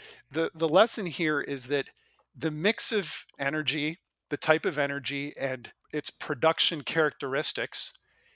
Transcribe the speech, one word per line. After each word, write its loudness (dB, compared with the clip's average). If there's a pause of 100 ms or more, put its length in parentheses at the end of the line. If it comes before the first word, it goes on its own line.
(300)
the, 0
the 0
lesson 4
here 0
is -6
that 0 (500)
the -2
mix 2
of -4 (120)
energy, -2 (300)
the -2
type 2
of 0
energy, -4
and -6 (200)
its -2
production 0
characteristics, 0 (420)